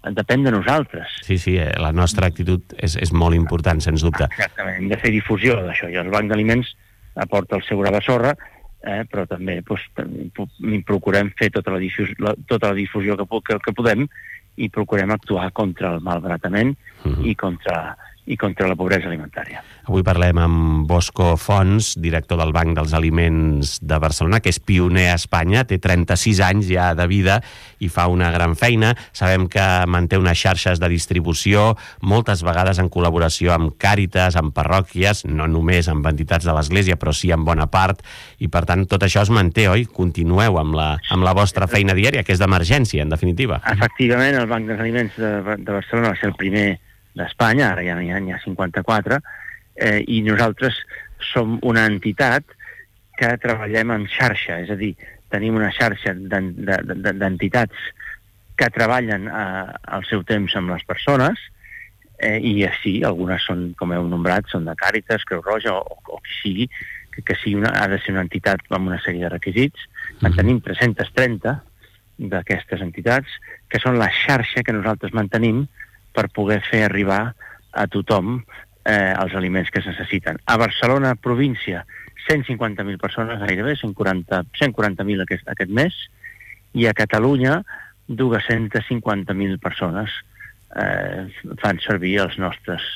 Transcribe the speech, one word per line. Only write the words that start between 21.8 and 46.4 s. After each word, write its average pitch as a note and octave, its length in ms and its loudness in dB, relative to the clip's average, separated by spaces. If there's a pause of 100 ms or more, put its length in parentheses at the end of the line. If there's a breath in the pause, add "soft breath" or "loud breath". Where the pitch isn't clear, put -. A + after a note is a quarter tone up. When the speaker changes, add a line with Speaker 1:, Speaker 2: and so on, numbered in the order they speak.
Speaker 2:
director E2 400 -2
del D#2+ 160 2
Banc E2 240 2
dels D#2 160 0
Aliments D#2+ 880 2
de D#2 180 0
Barcelona, D#2+ 460 2
que F2+ 80 4
és - 80 -2
pioner F2+ 480 4
a F2 80 4
Espanya, F2+ 480 2
té F#2+ 160 0
trenta-sis F2+ 640 2
anys F#2+ 240 2
ja F2+ 260 2
de F2 140 2
vida F#2+ 300 4 (420 loud breath)
i F2+ 80 -2
fa F2 240 0
una F2+ 220 4
gran E2+ 260 2
feina. A2+ 300 4 (260 loud breath)
Sabem F#2 320 2
que G2 160 2 (240)
manté F2 320 2
unes F2 180 4
xarxes F2+ 440 2
de F2 100 2
distribució, F2 800 2 (340 loud breath)
moltes G2+ 400 2
vegades F2+ 380 2
en F2 100 2
col·laboració E2+ 640 2
amb E2 240 2
Càritas, F#2 560 2
amb D#2 160 0
parròquies, F#2 720 0
no D#2 240 0
només E2 400 4
amb D2+ 180 0
entitats D#2 380 0
de E2 80 2
l'Església, F2 480 2
però D2+ 160 0
sí F2 160 0
amb D#2+ 160 2
bona D#2+ 240 2
part, F#2 300 2 (420 loud breath)
i - 80 0
per E2+ 160 2
tant F#2 180 2
tot F#2+ 220 2
això G2+ 160 4
es G#2 80 2
manté, G2+ 400 4
oi? A#2 160 2
Continueu F2+ 720 2
amb D#2 160 0
la, D#2 140 0 (180)
amb F#2 160 2
la F#2 80 4
vostra F#2+ 340 2
feina G2 300 0
diària, A#2+ 260 2
que F#2+ 140 2
és F2+ 80 2
d'emergència, F#2+ 580 2
en D2+ 60 -2
definitiva. F2 540 0 (100)
Speaker 1:
Efectivament, B2 640 2
el A#2+ 160 2
Banc A2 160 -4
dels A2+ 160 -4
Aliments A2+ 320 -2
de, A2 160 -2 (240)
de G2 160 -6
Barcelona A2 400 0
va - 80 -6
ser G#2 80 -2
el F#2 80 -4
primer G2+ 300 0 (520 soft breath)